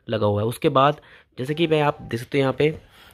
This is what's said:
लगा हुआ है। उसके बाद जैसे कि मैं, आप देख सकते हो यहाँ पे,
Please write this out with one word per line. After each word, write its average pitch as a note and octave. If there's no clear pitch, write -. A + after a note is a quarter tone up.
लगा G#2+
हुआ G#2
है। A2
उसके B2+
बाद C#3
जैसे C3
कि E3
मैं, D#3
आप D3
देख -
सकते B2
हो -
यहाँ C3
पे, D3+